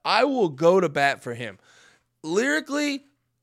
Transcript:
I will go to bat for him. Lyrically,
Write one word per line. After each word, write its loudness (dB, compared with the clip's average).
I 2
will 0
go 4
to 0
bat 0
for -10
him. -12
Lyrically, -4